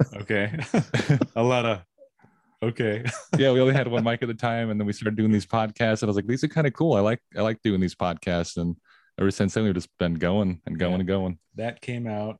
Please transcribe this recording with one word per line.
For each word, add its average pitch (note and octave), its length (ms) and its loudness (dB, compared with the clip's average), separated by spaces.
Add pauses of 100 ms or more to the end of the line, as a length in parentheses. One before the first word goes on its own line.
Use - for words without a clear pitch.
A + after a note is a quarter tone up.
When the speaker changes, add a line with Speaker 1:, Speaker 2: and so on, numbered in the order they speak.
(220)
Speaker 1:
"Okay." G#2+ 360 -2 (400)
<laughs> - 380 0
A A#2 80 2
lot B2 240 2
of, G2 160 -2 (800)
"Okay." A2+ 420 -2 (160)
<laughs> - 160 -2
Speaker 2:
Yeah, C3+ 140 4
we B2+ 100 4
only C3+ 140 6
had B2+ 120 0
one A#2 160 0
mic A#2 200 0
at B2 40 -2
the A#2 60 -4
time, A#2 380 -2
and G#2 80 -2
then G#2 80 0
we G#2 60 -2
started A2 220 -4
doing A2 160 2
these G#2 140 2
podcasts, A2 560 0
and A#2 40 0
I - 20 0
was G#2 80 2
like, G2+ 100 0
"These A#2+ 180 -2
are D#3 40 2
kinda D3 240 0
cool. D#3+ 240 2
I G2 60 4
like, A2 180 2 (180)
I F#2+ 40 0
like A2 200 0
doing G2+ 180 2
these F#2 140 0
podcasts." F2 640 -2
And E2+ 180 -2 (440)
ever G2 100 2
since G2 240 0
then, A2 120 0
we've G2 100 2
just - 240 -8
been F2 160 0
going F2+ 500 0
and D#2+ 140 -6
going F2+ 140 0
Speaker 1:
Yeah. F#2 60 0
Speaker 2:
and F#2 80 -2
going. F#2 320 -2 (160)
Speaker 1:
That A#2 260 -8
came A#2+ 260 -8
out, G#2+ 320 -8